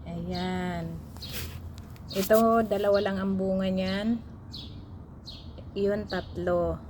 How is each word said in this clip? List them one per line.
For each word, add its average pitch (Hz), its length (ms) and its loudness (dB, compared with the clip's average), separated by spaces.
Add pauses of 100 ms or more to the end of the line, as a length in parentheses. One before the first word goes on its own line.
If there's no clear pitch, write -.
Ayan. 175 960 -4 (1120)
Ito, 226 560 6
dalawa 202 320 4
lang 196 160 2
ang 196 240 0
bunga 190 320 2
niyan. 196 480 2 (1500)
Yun, 202 400 2
tatlo. 175 800 0